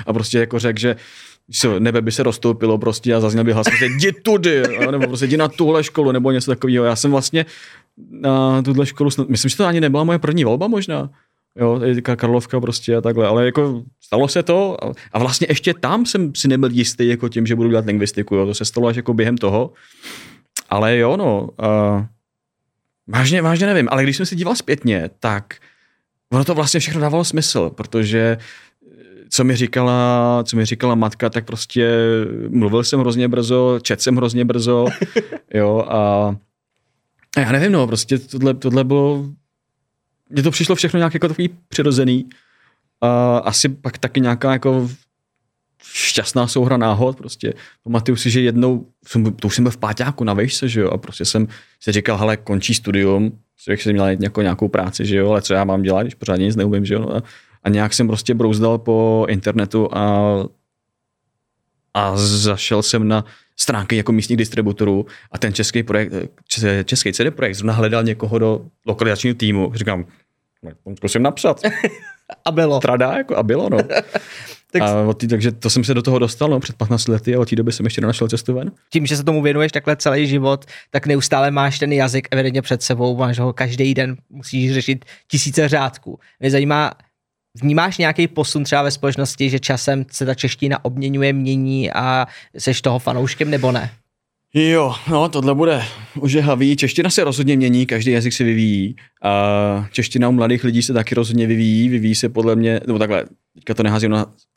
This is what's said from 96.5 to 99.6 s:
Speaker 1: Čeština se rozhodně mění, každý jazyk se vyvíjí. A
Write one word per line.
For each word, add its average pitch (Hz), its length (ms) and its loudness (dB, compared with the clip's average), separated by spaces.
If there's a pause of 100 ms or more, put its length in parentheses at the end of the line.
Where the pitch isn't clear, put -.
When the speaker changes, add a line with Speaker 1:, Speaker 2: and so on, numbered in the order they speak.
Speaker 1:
Čeština 170 340 0
se 175 140 2
rozhodně 139 320 2
mění, 127 300 4
každý 117 240 -2
jazyk 117 220 0
se 123 120 -2
vyvíjí. 110 520 0 (260)
A 101 720 0